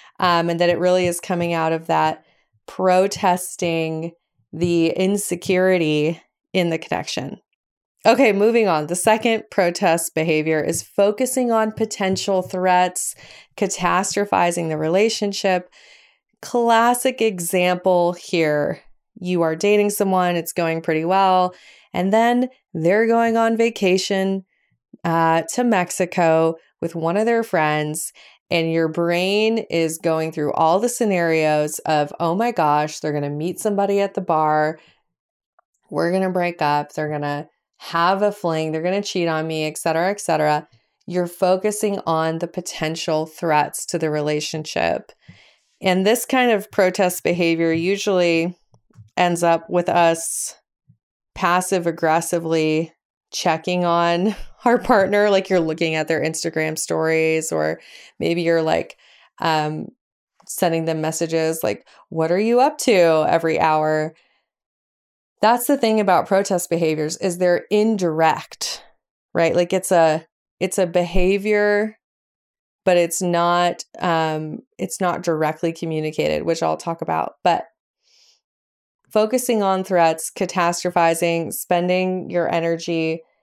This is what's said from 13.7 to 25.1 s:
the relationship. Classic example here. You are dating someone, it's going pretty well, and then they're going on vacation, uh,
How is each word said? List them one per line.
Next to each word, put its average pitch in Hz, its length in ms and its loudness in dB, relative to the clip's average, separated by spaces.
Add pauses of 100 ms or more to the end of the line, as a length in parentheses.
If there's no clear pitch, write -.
the 156 100 -4
relationship. 196 920 0 (720)
Classic 240 800 2
example 180 920 0
here. 156 680 -2 (400)
You 180 220 0
are 160 140 0
dating 208 340 2
someone, 185 460 0
it's 165 180 -6
going 165 260 -2
pretty 160 240 -2
well, 185 500 2 (380)
and 185 200 0
then 240 360 2 (240)
they're 185 340 2
going 233 300 2
on 226 200 2
vacation, 190 880 0 (600)
uh, 165 380 2 (120)